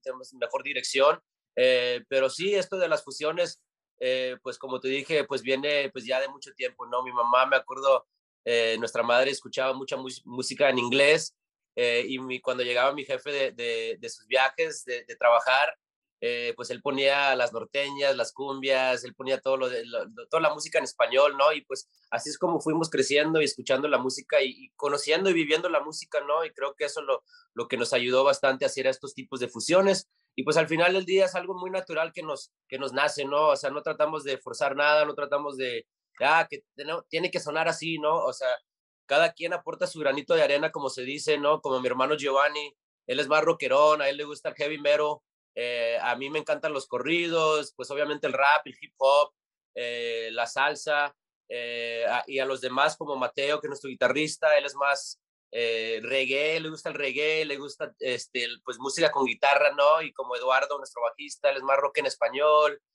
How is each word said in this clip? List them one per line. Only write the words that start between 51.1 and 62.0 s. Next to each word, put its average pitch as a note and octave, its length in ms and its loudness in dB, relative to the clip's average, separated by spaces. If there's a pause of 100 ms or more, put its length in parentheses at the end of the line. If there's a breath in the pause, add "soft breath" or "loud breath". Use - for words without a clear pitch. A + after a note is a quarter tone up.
eh, A#2 600 -6
a, A#2+ 180 0
y C3+ 120 -6
a C3 80 -2
los C3+ 140 -4
demás, C3+ 360 0
como D3 200 -8
Mateo, C#3 440 -2
que D3+ 60 -10
es C#3 40 -6
nuestro C3+ 200 -12
guitarrista, D3+ 640 2
él C#3+ 80 2
es C#3+ 120 -8
más, C#3 440 -2 (320)
eh, A2+ 520 -2
reggae, C3+ 560 0
le D#3+ 100 -8
gusta D#3+ 200 -10
el C#3+ 40 -8
reggae, D3 500 -2
le C#3+ 120 -6
gusta, C#3+ 420 -10
este, B2 460 -6
el, A#2+ 200 -10
pues, B2 140 -8
música C#3 320 2
con C#3 160 0
guitarra, C#3 480 4
¿no? D3 280 6
Y C#3+ 100 -8
como B2 240 -8
Eduardo, C3 420 0
nuestro C3 240 -10
bajista, C#3+ 480 -2
él C#3 60 0
es C3 80 -8
más C#3 140 2
rock C#3 200 0
en C#3 80 0